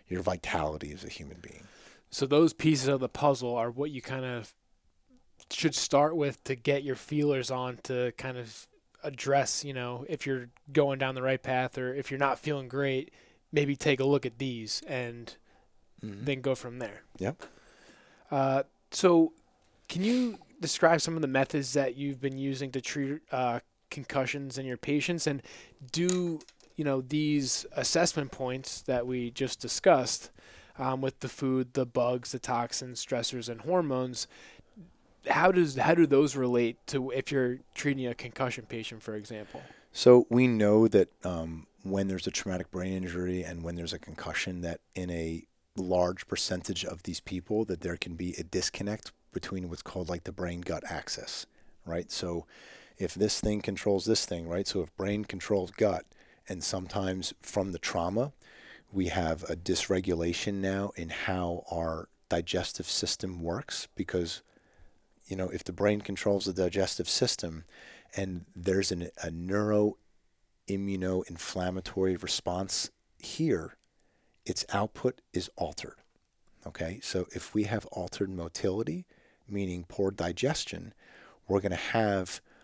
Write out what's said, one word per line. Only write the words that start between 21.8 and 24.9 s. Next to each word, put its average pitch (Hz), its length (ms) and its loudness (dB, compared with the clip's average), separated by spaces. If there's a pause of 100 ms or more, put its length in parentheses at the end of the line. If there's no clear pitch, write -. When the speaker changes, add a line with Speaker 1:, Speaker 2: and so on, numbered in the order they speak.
Speaker 2:
you've 139 240 -6
been 135 200 -4
using 135 320 -4
to 131 100 -4
treat, 143 400 -4 (100)
uh, 123 280 2 (320)
concussions 139 640 -4
in 135 80 -4
your 123 120 -6
patients, 151 500 0